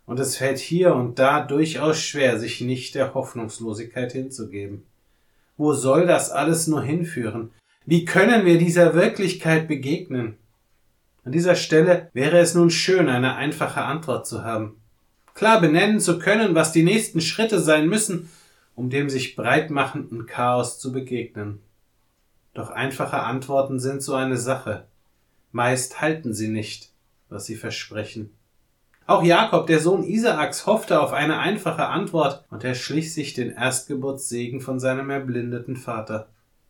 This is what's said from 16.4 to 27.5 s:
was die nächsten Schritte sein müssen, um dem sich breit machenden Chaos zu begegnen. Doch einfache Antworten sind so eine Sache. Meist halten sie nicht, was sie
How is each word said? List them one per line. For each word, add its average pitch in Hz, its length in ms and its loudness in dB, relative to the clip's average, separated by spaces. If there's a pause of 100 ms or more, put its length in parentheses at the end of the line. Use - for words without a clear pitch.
was 160 180 2
die 165 100 6
nächsten 196 380 2
Schritte 214 400 0
sein 156 280 4
müssen, 196 420 -2 (440)
um 127 160 -6
dem 139 200 -2
sich 131 260 -6
breit 151 340 0
machenden 131 560 -6
Chaos 123 540 -2
zu 135 100 -10
begegnen. 113 680 -8 (960)
Doch 107 160 -10
einfache 127 500 -6
Antworten 131 580 -2
sind 135 240 -6
so 147 120 -4
eine 131 220 -2
Sache. 120 500 -6 (680)
Meist 127 480 -2
halten 151 340 -2
sie 107 140 -4
nicht, 110 420 -8 (380)
was 101 180 -14
sie 113 100 -10